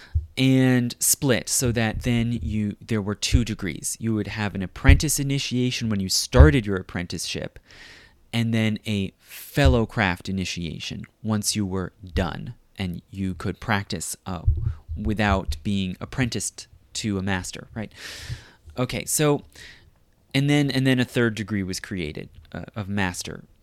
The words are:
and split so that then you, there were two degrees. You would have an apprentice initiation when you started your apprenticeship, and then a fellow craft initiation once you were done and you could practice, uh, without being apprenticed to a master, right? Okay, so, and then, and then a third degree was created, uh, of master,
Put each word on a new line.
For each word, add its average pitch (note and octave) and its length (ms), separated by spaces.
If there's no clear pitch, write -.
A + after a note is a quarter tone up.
and B2+ 640
split - 500
so B2 240
that A2 300
then A#2+ 400
you, G#2 380
there G#2+ 220
were G2+ 120
two - 300
degrees. - 540
You A2 160
would G#2 140
have G#2 260
an G2 80
apprentice - 560
initiation B2+ 720
when G#2 120
you F#2+ 80
started C3 580
your G2 100
apprenticeship, - 800
and A2+ 220
then A2 320
a G2+ 320
fellow B2+ 680
craft F#2+ 420
initiation F2+ 760
once G#2+ 340
you G#2 100
were F2+ 260
done F#2+ 400
and F2+ 220
you F#2+ 240
could F2 260
practice, G2 560
uh, F2+ 160
without G#2 680
being G2 380
apprenticed - 640
to G2+ 240
a F#2 40
master, F#2+ 520
right? G#2+ 180
Okay, B2 260
so, D3 380
and C#3 160
then, D3 200
and C3 160
then C3 140
a B2 40
third A#2 300
degree G#2 280
was F#2 180
created, D2+ 480
uh, F2+ 120
of G2+ 140
master, F#2+ 560